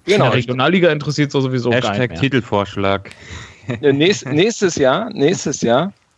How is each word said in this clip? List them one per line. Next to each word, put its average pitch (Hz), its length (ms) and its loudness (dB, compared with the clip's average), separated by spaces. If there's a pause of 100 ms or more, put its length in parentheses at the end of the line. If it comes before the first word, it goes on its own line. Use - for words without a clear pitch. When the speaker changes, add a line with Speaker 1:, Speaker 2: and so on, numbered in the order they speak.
Speaker 1:
Genau. 196 120 2
Speaker 2:
In 143 140 4
der - 40 0
Regionalliga 139 560 2
interessiert's 147 440 -2
doch 135 80 0
sowieso 127 280 -2
Speaker 3:
Hashtag 117 260 0
Speaker 2:
keinen 123 120 0
mehr. 82 120 -10
Speaker 3:
Titelvorschlag. 101 880 -2 (720)
Speaker 1:
Ja, 143 100 4
nächst-, 160 340 0
nächstes 175 500 0
Jahr, 143 340 0
nächstes 156 500 -2
Jahr 135 320 0 (260)